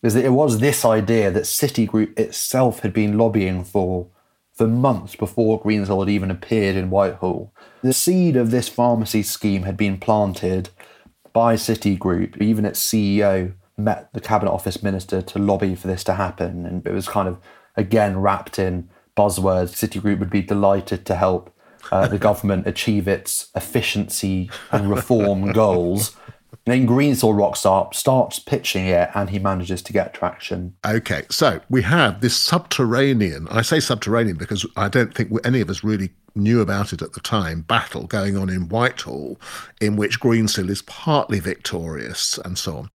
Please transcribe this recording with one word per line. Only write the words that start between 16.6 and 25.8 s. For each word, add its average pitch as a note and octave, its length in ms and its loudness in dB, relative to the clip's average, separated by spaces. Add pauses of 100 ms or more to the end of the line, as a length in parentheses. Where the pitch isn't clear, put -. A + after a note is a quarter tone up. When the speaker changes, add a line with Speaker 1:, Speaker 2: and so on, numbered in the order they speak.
Speaker 1:
And F2+ 220 -6
it F#2+ 60 -4
was F#2+ 160 -6
kind F#2+ 180 -2
of, F2+ 100 -6 (380)
again, G2+ 460 2
wrapped G2 380 -2
in F2+ 300 -2 (260)
buzzwords. F#2 560 2
Citigroup G2+ 480 -2
would F#2 100 -2
be G2 120 2
delighted G2 640 0
to G2 100 0
help, F#2 380 0 (380)
uh, F#2+ 160 2
the G2+ 100 0
<laughs> G#2 120 2
government G2+ 380 0
achieve G#2 400 -2
its - 480 -4
efficiency F#2+ 960 -2 (220)
and G2+ 180 0
reform G2+ 640 2
<laughs> - 20 -2
goals. G2 640 2 (500)